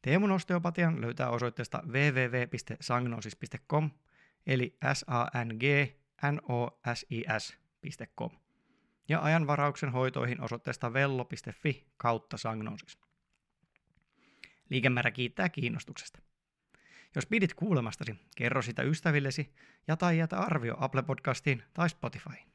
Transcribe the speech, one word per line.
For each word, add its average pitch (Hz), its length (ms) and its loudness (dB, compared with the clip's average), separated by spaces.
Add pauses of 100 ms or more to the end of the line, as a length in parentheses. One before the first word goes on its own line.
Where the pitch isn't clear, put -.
Teemun 190 280 4
osteopatian 170 680 2
löytää 120 300 -2
osoitteesta 120 560 -2
w 139 260 4
w 127 180 2
w 123 200 0
piste - 300 -8
sangnosis 120 560 -2
piste - 220 -12 (100)
com, 151 220 2 (560)
eli 127 300 0 (180)
S - 140 -6
A 120 360 0
N 117 40 -4 (100)
G 120 60 0 (680)
N 147 160 -2
O 120 320 0 (140)
S - 160 -8
I 113 140 -4 (140)
S - 180 -8 (240)
piste - 280 -12 (100)
com. 113 120 -6 (800)
Ja 156 140 2
ajanvarauksen 147 720 2
hoitoihin 127 480 0
osoitteesta 120 520 -4
vello 135 320 0
piste - 280 -10
fi - 340 -2 (100)
kautta - 400 -2
sangnosis. - 600 -8 (1700)
Liikemäärä 123 400 2
kiittää 127 380 -2
kiinnostuksesta. - 680 -6 (960)
Jos 139 120 -2
pidit 202 280 2
kuulemastasi, 123 600 -2 (200)
kerro 120 260 0
sitä 120 200 -4
ystävillesi 143 720 0 (340)
ja 156 80 2
tai 170 220 4
jätä 160 200 0
arvio 120 420 0
Apple 135 220 2
Podcastiin 127 600 -2 (120)
tai 170 140 2
Spotifyin. - 680 -8